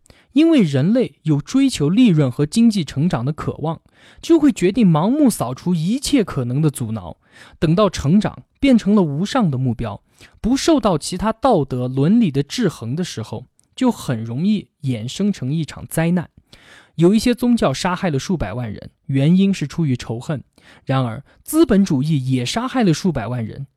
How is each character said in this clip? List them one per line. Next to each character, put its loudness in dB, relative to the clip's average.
因 4
为 6
人 2
类 0
有 2
追 0
求 0
利 6
润 4
和 -2
经 4
济 0
成 -2
长 -2
的 -4
渴 -6
望， -6
就 4
会 4
决 0
定 2
盲 4
目 4
扫 -2
除 -4
一 -2
切 0
可 -4
能 -2
的 4
阻 -6
挠， -10
等 2
到 4
成 2
长 -6
变 4
成 2
了 4
无 -2
上 0
的 -2
目 -2
标， -8
不 0
受 2
到 0
其 -8
他 -2
道 2
德 -4
伦 2
理 2
的 -2
制 -2
衡 -8
的 -4
时 -8
候， -12
就 0
很 -6
容 -6
易 -2
衍 -4
生 -4
成 -6
一 -4
场 -16
灾 -2
难。 -2
有 4
一 4
些 0
宗 2
教 0
杀 -4
害 -4
了 -2
数 -4
百 -6
万 -8
人， -14
原 2
因 4
是 -4
出 -4
于 0
仇 -10
恨。 -8
然 0
而， -6
资 2
本 2
主 0
义 0
也 0
杀 -4
害 0
了 4
数 -2
百 -6
万 -6
人， -10